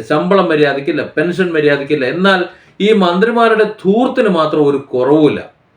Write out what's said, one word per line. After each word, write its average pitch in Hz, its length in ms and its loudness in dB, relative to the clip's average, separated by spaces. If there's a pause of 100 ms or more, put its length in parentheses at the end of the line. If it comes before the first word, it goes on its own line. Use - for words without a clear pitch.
ശമ്പളം 180 420 0
മര്യാദയ്ക്കില്ല, 143 500 0 (140)
പെൻഷൻ 170 400 -2
മര്യാദയ്ക്കില്ല. 143 500 0 (100)
എന്നാൽ 185 260 0 (440)
ഈ 208 40 4 (140)
മന്ത്രിമാരുടെ 220 600 2 (160)
ധൂർത്തിന് 240 560 0
മാത്രം 156 320 0
ഒരു 143 100 0 (140)
കുറവുമില്ല. 131 480 2 (360)